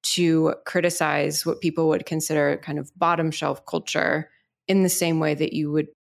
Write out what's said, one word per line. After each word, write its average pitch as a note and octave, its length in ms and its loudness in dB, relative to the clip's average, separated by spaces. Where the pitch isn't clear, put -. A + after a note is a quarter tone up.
to D#3+ 500 2
criticize D#3 800 0
what E3 140 -2
people D#3+ 300 0
would - 160 0
consider D#3 580 0
kind D3+ 160 -6
of - 180 -14
bottom E3 320 2
shelf D3 360 -4
culture - 640 -2
in G3 140 4
the F#3 40 4
same E3 320 0
way D3+ 140 2
that D3+ 180 -2
you D3+ 180 -2
would D3+ 180 0